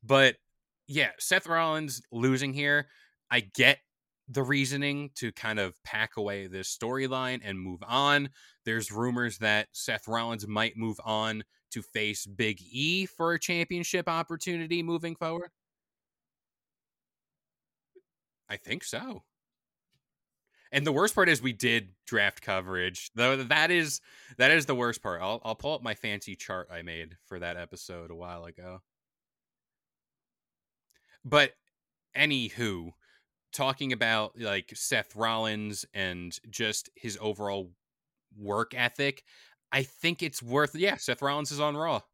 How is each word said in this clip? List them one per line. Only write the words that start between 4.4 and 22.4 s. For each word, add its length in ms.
reasoning 720
to 160
kind 280
of 240
pack 340
away 300
this 280
storyline 680
and 160
move 260
on. 440
There's 260
rumors 480
that 340
Seth 340
Rollins 400
might 300
move 260
on 400
to 100
face 440
Big 360
E 440
for 280
a 60
championship 680
opportunity 760
moving 320
forward. 340
I 80
think 300
so. 380
And 160
the 40
worst 220
part 160
is 120
we 120
did 360
draft 360